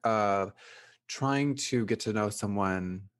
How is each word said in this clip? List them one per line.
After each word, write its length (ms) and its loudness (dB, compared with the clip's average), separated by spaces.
of 480 2
trying 480 0
to 300 0
get 160 0
to 120 -2
know 160 2
someone 800 -2